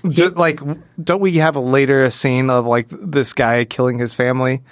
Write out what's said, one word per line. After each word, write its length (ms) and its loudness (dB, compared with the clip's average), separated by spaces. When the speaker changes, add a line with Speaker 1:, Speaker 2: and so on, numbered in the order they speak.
Speaker 1:
ju-, 220 2
Speaker 2:
He 40 -14
Speaker 1:
like, 260 0
don't 180 0
we 160 2
have 200 2
a 40 -2
later 500 2
scene 400 0
of, 160 2
like, 240 0
this 420 -2
guy 320 2
killing 340 -2
his 140 -4
family? 600 -2